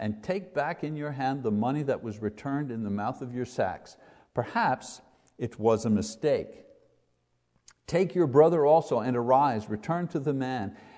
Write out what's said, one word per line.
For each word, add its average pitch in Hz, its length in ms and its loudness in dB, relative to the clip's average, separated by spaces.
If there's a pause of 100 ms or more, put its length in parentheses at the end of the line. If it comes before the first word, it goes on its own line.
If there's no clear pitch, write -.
and 107 240 -6
take 185 280 -6
back 156 300 -4
in 156 140 -6
your 147 160 -6
hand 135 320 -4
the 110 80 0
money 131 320 0
that 127 180 -2
was 110 160 -8
returned 135 540 -6
in 113 100 -6
the 101 80 -4
mouth 107 320 -4
of 120 100 -10
your 123 120 -4
sacks. - 520 -6 (380)
Perhaps - 680 -2 (360)
it - 220 -8
was 110 240 4
a 117 60 2
mistake. 107 760 -2 (1200)
Take 175 300 0
your 175 100 4
brother 151 400 6
also 156 320 4
and 120 180 -2
arise, 123 540 2
return 165 380 -4
to 160 100 -4
the 139 160 -2
man, 127 420 -4 (220)